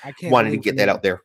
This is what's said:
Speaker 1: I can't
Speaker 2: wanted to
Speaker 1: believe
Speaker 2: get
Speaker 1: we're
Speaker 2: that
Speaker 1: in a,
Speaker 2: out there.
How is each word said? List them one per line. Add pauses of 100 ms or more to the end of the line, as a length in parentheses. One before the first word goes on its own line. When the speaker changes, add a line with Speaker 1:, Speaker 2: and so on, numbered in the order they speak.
Speaker 1:
I
can't
Speaker 2:
wanted
to
Speaker 1:
believe
Speaker 2:
get
Speaker 1:
we're
Speaker 2:
that
Speaker 1:
in
a,
Speaker 2:
out
there.